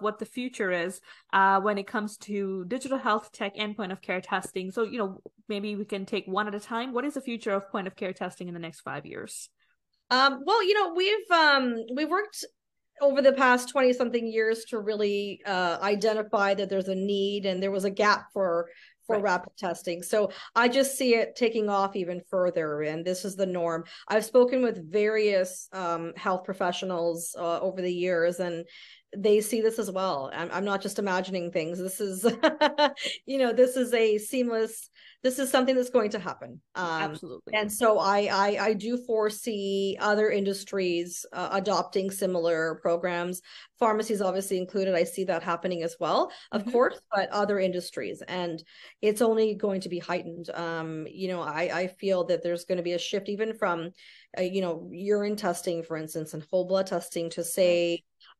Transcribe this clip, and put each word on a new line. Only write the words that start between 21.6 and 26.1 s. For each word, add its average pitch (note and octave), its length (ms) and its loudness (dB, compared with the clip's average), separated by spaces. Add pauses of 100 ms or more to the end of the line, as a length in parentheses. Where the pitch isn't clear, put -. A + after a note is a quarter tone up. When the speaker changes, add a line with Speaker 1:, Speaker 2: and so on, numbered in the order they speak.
Speaker 2:
off G3 260 2
even F3+ 320 -4
further, E3+ 540 0
and D#3+ 240 -4
this F3+ 180 -2
is F#3+ 120 -6
the G3 100 -2
norm. E3+ 380 -2 (240)
I've G#3+ 180 2
spoken B3 380 4
with F#3 280 -2
various, G#3 840 2
um, E3+ 440 -4